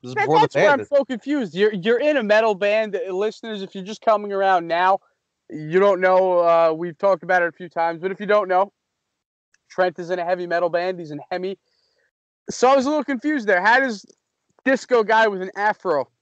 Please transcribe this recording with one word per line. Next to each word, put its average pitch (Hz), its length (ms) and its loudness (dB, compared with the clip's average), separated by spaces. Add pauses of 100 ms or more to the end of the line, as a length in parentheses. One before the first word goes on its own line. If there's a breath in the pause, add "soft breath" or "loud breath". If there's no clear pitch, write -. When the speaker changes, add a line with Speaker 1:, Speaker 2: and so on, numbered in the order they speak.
Speaker 1:
This 123 80 -16
is 127 60 -12
Speaker 2:
That, 415 60 -2
Speaker 1:
before 160 160 2
the - 40 6
Speaker 2:
that's - 140 0
where 285 140 4
Speaker 1:
band. 277 120 2
Speaker 2:
I'm 208 60 -10
so 277 180 2
confused. 254 480 -6
You're, 208 220 2
you're 220 240 0
in 294 180 0
a 240 60 -2
metal 214 320 2
band. 202 400 -2
Uh, 185 180 -6
listeners, 208 480 -6
if 190 140 -12
you're 190 80 -10
just 208 180 -14
coming 208 320 0
around 190 340 0
now, 185 320 2 (480)
you 156 320 -2
don't 196 220 4
know. 185 380 4
Uh, 165 360 4
we've 170 220 -8
talked 190 240 0
about 180 220 0
it 170 60 -2
a - 20 -8
few 180 180 -18
times, 165 320 -4
but 190 80 -4
if 190 100 -8
you 208 60 -8
don't 208 220 2
know, 190 260 0 (960)
Trent 185 300 -2
is 170 100 -10
in 180 80 -4
a 170 80 -6
heavy 180 220 -4
metal 170 220 -2
band. 175 280 -4
He's 160 140 -12
in 147 80 -12 (100)
Hemi. 185 300 -8 (920)
So 247 200 2
I 277 60 6
was 262 120 2
a - 20 -2
little 302 140 -2
confused 277 440 -4
there. 180 140 2
How 233 180 4
does 247 240 -4 (600)
disco 247 380 2
guy 220 240 2
with 190 160 -4
an 190 120 -10
afro 190 540 -2 (120)